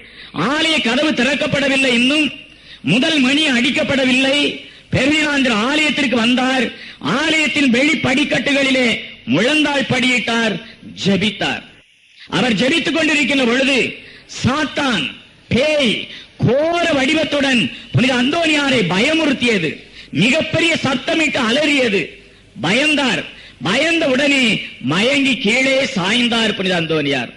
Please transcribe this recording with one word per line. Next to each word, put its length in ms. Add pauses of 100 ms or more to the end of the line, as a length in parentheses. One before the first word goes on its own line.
(340)
ஆலய 500
கதவு 280
திறக்கப்படவில்லை, 800
இன்னும் 380 (500)
முதல் 380
மணி 320
அடிக்கப்படவில்லை. 1160 (240)
பெர்னினாந்தர் 600
ஆலயத்திற்கு 640
வந்தார். 560 (280)
ஆலயத்தின் 680
வெளி 220
படிக்கட்டுகளிலே 1080 (260)
முழந்தாள் 640
படியிட்டார், 720 (440)
ஜெபித்தார். 560 (680)
அவர் 260
ஜெபித்துக் 420
கொண்டிருக்கின்ற 480
பொழுது 520 (480)
சாத்தான், 680 (360)
பேய், 600 (300)
கோர 560
வடிவத்துடன் 800 (200)
புனித 240
அந்தோனியாரை 760
பயமுறுத்தியது. 920 (280)
மிகப்பெரிய 720
சத்தமிட்டு 540
அலறியது. 800 (460)
பயந்தார். 600 (400)
பயந்த 440
உடனே 600 (140)
மயங்கி 560
கீழே 580
சாய்ந்தார் 600
புனித 260
அந்தோனியார். 560